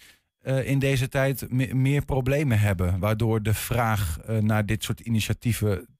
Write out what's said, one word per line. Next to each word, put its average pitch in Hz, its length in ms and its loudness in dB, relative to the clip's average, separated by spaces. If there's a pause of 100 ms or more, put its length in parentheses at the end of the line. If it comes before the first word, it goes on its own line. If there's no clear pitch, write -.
(420)
eh, 131 280 -2
in 139 100 2
deze 135 300 0
tijd 139 420 -2
me-, 127 220 0
meer 135 320 2
problemen 135 540 0
hebben, 92 400 2
waardoor 110 440 0
de 110 100 0
vraag, 110 720 -2
eh, 113 120 -2
naar 110 280 2
dit 104 180 -2
soort - 160 -4
initiatieven 107 880 -2 (120)